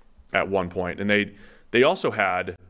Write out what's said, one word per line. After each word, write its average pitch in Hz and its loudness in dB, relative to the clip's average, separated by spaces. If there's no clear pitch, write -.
at 95 0
one 95 -2
point. 87 -6
And 101 -2
they, 104 0
they 120 4
also 151 0
had 92 -2